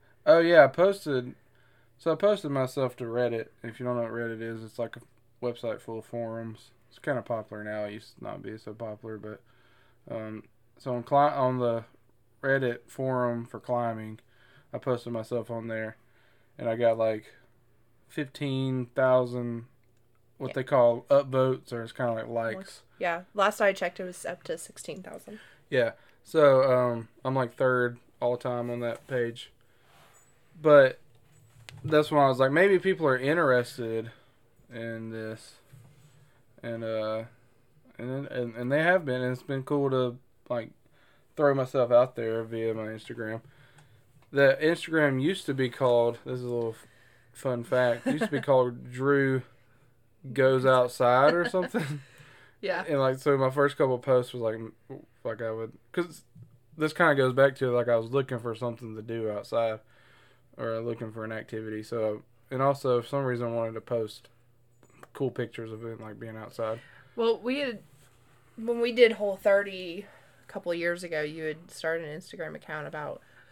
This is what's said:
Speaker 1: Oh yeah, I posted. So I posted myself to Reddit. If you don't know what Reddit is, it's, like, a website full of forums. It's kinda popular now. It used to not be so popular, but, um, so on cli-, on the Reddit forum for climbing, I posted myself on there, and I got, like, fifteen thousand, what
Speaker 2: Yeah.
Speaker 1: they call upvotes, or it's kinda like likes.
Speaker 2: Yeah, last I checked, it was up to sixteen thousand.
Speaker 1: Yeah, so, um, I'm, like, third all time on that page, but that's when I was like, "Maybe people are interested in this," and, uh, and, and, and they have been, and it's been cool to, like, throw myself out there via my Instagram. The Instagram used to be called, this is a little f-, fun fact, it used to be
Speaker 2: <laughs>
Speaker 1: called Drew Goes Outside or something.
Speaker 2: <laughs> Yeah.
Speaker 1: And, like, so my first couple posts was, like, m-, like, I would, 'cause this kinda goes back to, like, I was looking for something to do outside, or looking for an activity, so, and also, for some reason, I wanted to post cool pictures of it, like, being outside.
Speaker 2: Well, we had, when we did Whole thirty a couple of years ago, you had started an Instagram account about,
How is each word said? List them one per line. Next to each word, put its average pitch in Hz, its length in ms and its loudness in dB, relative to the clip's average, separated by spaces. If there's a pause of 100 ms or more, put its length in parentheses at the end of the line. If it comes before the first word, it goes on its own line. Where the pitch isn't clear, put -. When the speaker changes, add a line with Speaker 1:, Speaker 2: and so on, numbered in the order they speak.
(260)
Speaker 1:
Oh 160 140 10
yeah, 165 260 8
I - 20 8
posted. 151 640 0 (640)
So 165 140 -2
I 156 40 0
posted 202 360 2
myself 131 460 -2
to 123 80 -8
Reddit. 117 420 -2 (160)
If 117 160 -12
you 123 60 -8
don't 123 100 -2
know 120 80 -2
what 113 80 -6
Reddit 113 300 -6
is, 113 220 -10
it's, 110 160 -16
like, 113 180 -8
a 117 40 -18 (440)
website 117 360 -6
full 113 180 -12
of 107 60 -14
forums. 113 640 -10 (180)
It's - 100 -20
kinda 127 240 -4
popular 110 400 -8
now. 107 220 -6
It 104 80 -8
used - 240 -18
to - 60 -18
not 101 200 -12
be 107 140 -12
so 107 160 -14
popular, 110 440 -12
but, 107 240 -14 (680)
um, 110 340 -10 (340)
so 123 180 -6
on 120 80 -4
cli-, 139 140 2
on 139 420 2
the 117 260 0 (580)
Reddit 135 440 0
forum 123 580 -2
for 117 140 -14
climbing, 113 600 -4 (540)
I 113 60 -6
posted 120 340 -4
myself 113 380 -6
on 113 160 -8
there, 110 280 -6 (640)
and 123 100 -6
I 117 80 0
got, 117 220 4
like, 110 280 0 (800)
fifteen 135 880 -4
thousand, 123 720 2 (760)
what 127 100 -6
Speaker 2:
Yeah. - 60 -10
Speaker 1:
they 131 80 -4
call 123 400 4
upvotes, 131 680 2
or 117 120 -8
it's 113 80 -12
kinda 120 220 -2
like 113 140 -6
likes. 113 540 -6 (160)
Speaker 2:
Yeah, 175 260 -4 (120)
last 202 260 0
I 202 120 4
checked, 185 260 -6
it 190 60 -8
was 180 200 -12
up - 200 -10
to 165 120 -6
sixteen - 460 -16
thousand. - 360 -18 (300)
Speaker 1:
Yeah, 120 220 2 (320)
so, 139 400 6
um, 123 460 2 (140)
I'm, 131 120 -2
like, 127 180 -2
third 123 460 2 (200)
all 123 180 0
time 123 340 -6
on 120 80 -6
that 120 280 -6
page, 120 440 -6 (1080)
but 147 400 8 (840)
that's 151 280 2
when 151 100 4
I 139 60 8
was 127 120 2
like, 135 120 4
"Maybe 185 260 6
people 170 300 0
are 131 100 4
interested 123 920 0 (600)
in 113 380 -10
this," 110 460 -12 (1080)
and, 117 220 -10
uh, 110 400 -4 (760)
and, 131 300 -8
and, 120 280 -6
and 123 160 -6
they 151 120 2
have 180 220 2
been, 127 160 -2
and 127 100 -2
it's 123 100 -8
been 135 220 -6
cool 139 260 0
to, 127 280 0 (320)
like, 117 220 -6 (640)
throw 143 180 4
myself 131 360 0
out 123 240 6
there 113 280 -2
via 113 320 -4
my 110 120 -6
Instagram. 110 540 -8 (920)
The 135 300 6
Instagram 156 600 2
used 185 260 -2
to 143 80 -2
be 131 140 0
called, 120 560 2
this 127 140 -6
is 123 40 -10
a 123 60 -8
little 117 220 -4
f-, - 160 -18 (440)
fun 123 320 -6
fact, 123 420 2
it 269 80 0
used 156 120 -2
to - 60 -6
be 143 100 -2
Speaker 2:
<laughs> - 0 -
Speaker 1:
called 123 500 0
Drew 135 500 2 (920)
Goes 131 320 4
Outside 127 680 6
or 170 160 0
something. 165 560 -4
Speaker 2:
<laughs> - 40 -20 (540)
Yeah. 185 240 -4
Speaker 1:
And, 147 120 0
like, 131 180 2
so 139 220 2
my 131 100 2
first 143 260 2
couple 131 220 2
posts 127 360 2
was, 123 100 -8
like, 110 100 0
m-, 113 200 -12 (500)
like, 113 180 -8
I 113 80 -4
would, 113 220 -8 (200)
'cause 175 340 -6 (520)
this 156 160 -2
kinda 160 220 4
goes 131 180 2
back 135 220 4
to, 127 160 -2
like, 120 160 2
I 120 80 4
was 113 160 -2
looking 135 260 -2
for 117 160 -6
something 117 420 -8
to 110 60 -12
do 113 300 -6
outside, 110 480 -2 (800)
or 113 200 -6
looking 113 320 -8
for 110 140 -10
an 110 60 -8
activity, 110 500 -10
so, 110 400 -4 (300)
and 131 100 -4
also, 135 400 0
for 117 60 -10
some 139 180 -4
reason, 120 220 -4
I 117 40 -6
wanted 113 220 -4
to 110 80 -12
post 117 460 -6 (840)
cool 131 180 -4
pictures 113 400 -10
of 110 120 -12
it, 113 160 -12
like, 107 200 -14
being 110 180 -14
outside. 110 420 -6 (360)
Speaker 2:
Well, 226 240 2
we 254 220 -4
had, 233 200 -6 (760)
when 233 220 -4
we 240 120 0
did 226 220 8
Whole 202 240 -4
thirty 196 680 0 (420)
a - 0 -
couple 180 240 -8
of 170 60 -4
years 175 260 -2
ago, 165 200 -6
you 156 220 -8
had 160 260 -10
started 165 360 -6
an 151 120 -10
Instagram 156 340 -12
account 151 320 -12
about, 147 380 -10 (280)